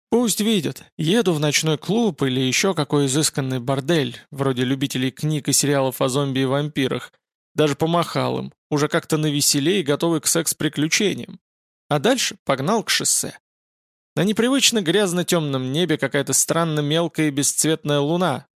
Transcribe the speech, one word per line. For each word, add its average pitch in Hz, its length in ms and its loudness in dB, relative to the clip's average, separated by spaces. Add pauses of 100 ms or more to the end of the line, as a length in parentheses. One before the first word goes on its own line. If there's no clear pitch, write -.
Пусть 226 320 2
видят, 190 420 0 (140)
еду 180 340 2
в 151 80 2
ночной 151 380 0
клуб 208 460 0
или 131 180 0
ещё 131 320 2
какой 143 320 2
изысканный 131 560 -2
бордель, 135 580 -2 (120)
вроде 135 340 0
любителей 131 460 -2
книг 151 360 -4
и 143 60 0
сериалов 139 480 0
о 135 80 2
зомби 135 320 0
и 135 40 0
вампирах. 135 680 -2 (420)
Даже 147 200 2
помахал 156 640 0
им, 131 140 -10 (160)
уже 147 200 0
как-то - 260 0
навеселее 151 640 0
и 165 40 -2
готовый 147 360 0
к - 80 -4
секс-приключениям. 156 1120 -2 (480)
А 147 120 0
дальше 220 440 0
погнал 147 400 0
к - 60 -8
шоссе. - 480 -2 (800)
На 151 80 2
непривычно 226 580 2
грязно-тёмном 165 880 0
небе 156 260 0
какая-то 143 360 -2
странно 156 480 0
мелкая 156 480 0
и - 20 -4
бесцветная 147 680 0
луна 151 460 0 (100)